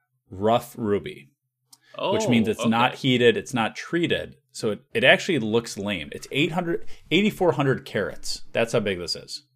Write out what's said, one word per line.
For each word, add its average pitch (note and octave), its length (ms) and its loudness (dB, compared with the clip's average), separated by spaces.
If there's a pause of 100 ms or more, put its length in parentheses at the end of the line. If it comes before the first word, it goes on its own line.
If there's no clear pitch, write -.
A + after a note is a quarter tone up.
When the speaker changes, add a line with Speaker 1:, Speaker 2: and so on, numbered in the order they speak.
(300)
Speaker 1:
rough G#2+ 480 0
ruby, G#2 540 -4 (680)
which G#3 300 -2
means A#2 220 4
Speaker 2:
Oh, - 20 0
Speaker 1:
it's A#2 140 -4
not A#2 260 4
Speaker 2:
okay. - 80 -12
Speaker 1:
heated, A#2+ 380 4
it's - 160 -8
not A2 240 -2
treated, A2 580 -2 (160)
so A2+ 200 -2
it, G2+ 100 -6 (120)
it A2+ 120 2
actually E3+ 340 4
looks A2+ 380 -2
lame. F#2+ 340 -6
It's - 180 -14
eight D#3 220 0
hundred, E3+ 340 -2 (240)
eighty-four F#3 440 2
hundred C#3 320 0
carats. - 560 -6 (100)
That's A2+ 220 0
how A#2+ 80 2
big G2 180 -2
this E2+ 160 -6
is. - 300 -14 (100)